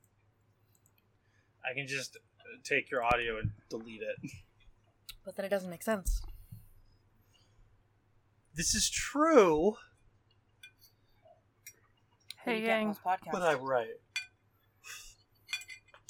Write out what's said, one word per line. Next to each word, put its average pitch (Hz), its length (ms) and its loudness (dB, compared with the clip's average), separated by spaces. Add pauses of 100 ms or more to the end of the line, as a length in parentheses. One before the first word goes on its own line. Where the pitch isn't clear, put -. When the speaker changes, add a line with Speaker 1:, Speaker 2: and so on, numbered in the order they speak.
(1600)
Speaker 1:
I 127 100 -6
can 135 140 -6
just, 135 280 -6
uh, - 480 -20
take 139 260 -2
your 127 140 -2
audio 117 340 0
and 110 140 -4 (180)
delete 113 320 -12
it. - 300 -8 (920)
Speaker 2:
But 190 120 -16
then 196 100 -6
it 196 40 -10
doesn't 190 200 -2
make 170 140 -12
sense. 208 380 0 (2250)
Speaker 1:
This 160 200 0
is - 140 2
true. 214 840 6 (2750)
Speaker 3:
Hey, 226 180 -2
Speaker 2:
You 220 40 -4
can't 226 160 2
Speaker 3:
Yang. 214 140 0
Speaker 2:
post - 80 -18
podcasts. 180 280 0
Speaker 1:
But 190 120 -2
I'm 151 180 4
right. 127 260 0 (2250)